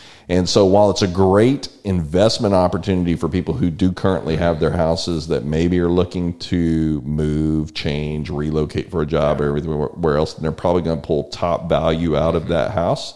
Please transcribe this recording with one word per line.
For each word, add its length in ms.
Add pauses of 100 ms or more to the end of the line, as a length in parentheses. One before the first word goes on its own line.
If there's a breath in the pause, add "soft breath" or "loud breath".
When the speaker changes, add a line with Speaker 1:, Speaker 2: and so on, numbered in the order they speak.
(300 loud breath)
Speaker 1:
And 180
so 180
while 240
it's 120
a 60
great 600 (160)
investment 720
opportunity 600
for 120
people 280
who 140
do 220
currently 460
have 240
their 100
houses 560
that 160
maybe 380
are 80
looking 500
to 640
move, 680
change, 560
relocate 600
for 120
a 40
job 360
or 60
everywhere 720
else, 160
and 100
they're 100
probably 280
gonna 200
pull 240
top 420
value 480
out 200
of 80
Speaker 2:
Mm-hmm. 100
Speaker 1:
that 180
house, 440